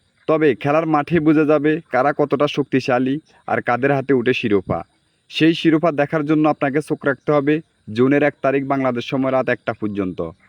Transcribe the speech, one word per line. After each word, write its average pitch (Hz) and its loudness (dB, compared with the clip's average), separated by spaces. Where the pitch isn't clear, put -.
তবে 156 2
খেলার 151 0
মাঠে 147 0
বোঝা 151 2
যাবে 151 2
কারা 131 0
কতটা 143 0
শক্তিশালী 131 -2
আর 113 -2
কাদের 123 0
হাতে 135 -2
উঠে 120 0
শিরোপা। 101 -2
সেই 160 2
শিরোপা 160 2
দেখার 151 -2
জন্য 151 2
আপনাকে 143 -2
চোখ - -6
রাখতে 143 -2
হবে 147 2
জুনের 135 4
এক 147 0
তারিখ 139 0
বাংলাদেশ 127 -2
সময় 131 -2
রাত 127 0
একটা 120 -4
পর্যন্ত। 98 -4